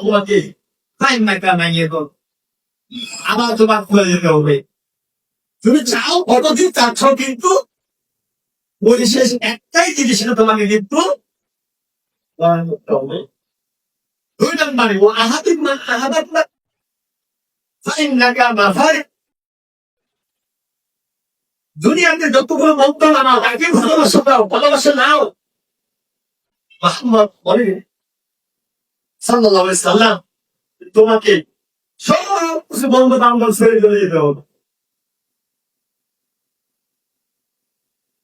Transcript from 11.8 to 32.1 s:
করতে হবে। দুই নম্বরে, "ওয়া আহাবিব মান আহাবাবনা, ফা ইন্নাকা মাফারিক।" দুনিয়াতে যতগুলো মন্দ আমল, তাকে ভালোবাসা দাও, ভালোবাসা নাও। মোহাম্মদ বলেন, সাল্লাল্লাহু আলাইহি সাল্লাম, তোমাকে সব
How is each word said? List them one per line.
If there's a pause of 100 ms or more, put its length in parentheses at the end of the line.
করতে
হবে। (1200)
দুই
নম্বরে,
"ওয়া
আহাবিব
মান
আহাবাবনা, (1400)
ফা
ইন্নাকা
মাফারিক।" (2750)
দুনিয়াতে
যতগুলো
মন্দ
আমল,
তাকে
ভালোবাসা
দাও,
ভালোবাসা
নাও। (1600)
মোহাম্মদ (140)
বলেন, (1400)
সাল্লাল্লাহু
আলাইহি
সাল্লাম, (720)
তোমাকে (540)
সব (440)